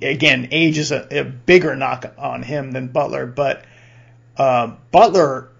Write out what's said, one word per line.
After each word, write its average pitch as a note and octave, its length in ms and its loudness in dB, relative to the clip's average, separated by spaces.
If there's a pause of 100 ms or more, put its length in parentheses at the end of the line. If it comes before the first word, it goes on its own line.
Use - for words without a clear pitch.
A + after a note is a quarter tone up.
again, C3+ 460 0
age D#3 260 2
is D3 140 -4
a, C3+ 200 -4
a C#3 120 -2
bigger D3 520 2
knock B2+ 420 -6
on B2+ 260 -8
him C3+ 280 -8
than C3 160 -8
Butler, C3+ 380 -4
but, C3+ 380 -4 (720)
uh, B2 360 0 (200)
Butler E3+ 580 4 (100)